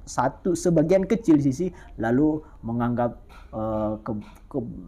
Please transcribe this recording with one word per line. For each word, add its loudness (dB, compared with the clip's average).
satu -2
sebagian 2
kecil 4
sisi, 0
lalu 2
menganggap, -2
eh, -2
ke-, -6
ke-, -6